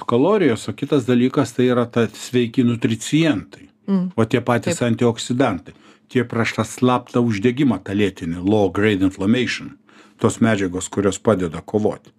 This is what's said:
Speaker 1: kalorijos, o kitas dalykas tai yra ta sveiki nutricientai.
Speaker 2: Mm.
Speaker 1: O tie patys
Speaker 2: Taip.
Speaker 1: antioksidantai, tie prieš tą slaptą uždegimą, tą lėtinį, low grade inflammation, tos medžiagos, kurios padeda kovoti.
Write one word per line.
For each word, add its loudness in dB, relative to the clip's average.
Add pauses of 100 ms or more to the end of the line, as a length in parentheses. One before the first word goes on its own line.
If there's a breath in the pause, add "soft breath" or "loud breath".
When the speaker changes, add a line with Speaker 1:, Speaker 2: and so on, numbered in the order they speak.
Speaker 1:
kalorijos, 2
o -6
kitas -2
dalykas 2
tai 2
yra 2
ta 0
sveiki -2
nutricientai. -2 (200)
Speaker 2:
Mm. 0
Speaker 1:
O 2
tie 0
patys -2
Speaker 2:
Taip. 0
Speaker 1:
antioksidantai, 0 (340 soft breath)
tie 0
prieš -4
tą -2
slaptą -2
uždegimą, 0
tą -8
lėtinį, -2
low 2
grade 2
inflammation, -2 (420 soft breath)
tos 0
medžiagos, 0
kurios -2
padeda 0
kovoti. -4